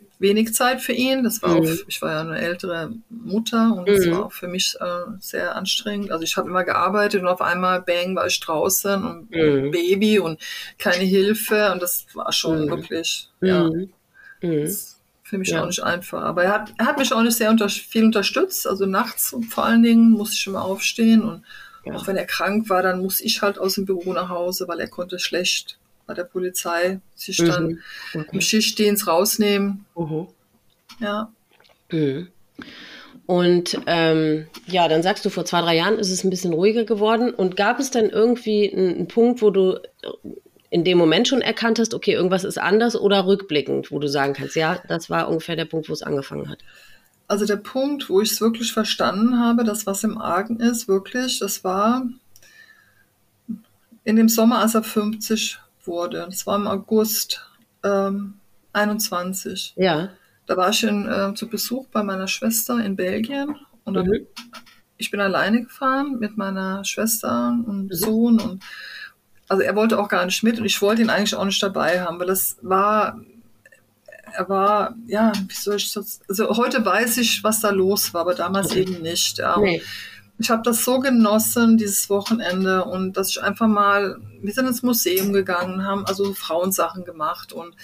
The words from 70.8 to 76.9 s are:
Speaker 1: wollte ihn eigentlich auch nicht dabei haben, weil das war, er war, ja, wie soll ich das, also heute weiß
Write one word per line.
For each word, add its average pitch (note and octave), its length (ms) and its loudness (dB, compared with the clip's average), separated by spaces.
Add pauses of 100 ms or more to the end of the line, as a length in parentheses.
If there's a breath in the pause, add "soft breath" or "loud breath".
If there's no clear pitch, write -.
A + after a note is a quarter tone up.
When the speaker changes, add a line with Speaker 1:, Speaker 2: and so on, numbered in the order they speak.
Speaker 1:
wollte A3 200 2
ihn A3+ 80 4
eigentlich G3+ 260 0
auch G3 100 -2
nicht G3 160 0
dabei F3+ 400 0
haben, F3 180 -6
weil F3+ 80 -2
das F#3+ 340 -2
war, G3+ 580 2 (1120)
er F3+ 160 -6
war, G3+ 460 2 (120)
ja, G#3+ 240 2 (160)
wie - 60 -14
soll G#3 220 -4
ich - 180 -4
das, - 340 -10
also G#3 300 0
heute A#3+ 260 2
weiß A3 340 2